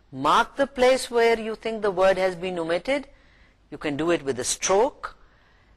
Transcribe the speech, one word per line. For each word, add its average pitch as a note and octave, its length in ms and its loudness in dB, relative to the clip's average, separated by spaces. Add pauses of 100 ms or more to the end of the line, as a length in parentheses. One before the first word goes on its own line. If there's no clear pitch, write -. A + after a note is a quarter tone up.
(120)
mark D#3 460 0
the C#4 100 0
place B3+ 420 2
where A#3 300 2
you A3 160 -8
think A3 260 -8
the G3+ 100 0
word F#3 260 4
has F#3 180 0
been F3+ 240 -6
omitted. F3+ 480 -4 (640)
You D3 60 -14
can D3 200 -4
do D#3+ 140 0
it D#3+ 120 0
with B2+ 160 -4
a B2 40 -4
stroke, - 720 0 (600)